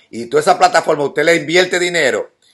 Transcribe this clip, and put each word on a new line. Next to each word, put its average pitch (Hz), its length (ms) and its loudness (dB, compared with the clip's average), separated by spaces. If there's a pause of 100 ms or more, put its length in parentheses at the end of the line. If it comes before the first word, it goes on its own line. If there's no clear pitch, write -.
y 117 160 -12
toda 135 160 0
esa 180 160 2
plataforma, 165 480 0
usted 147 180 -4
le 170 120 2
invierte 175 440 0
dinero 156 520 -2 (220)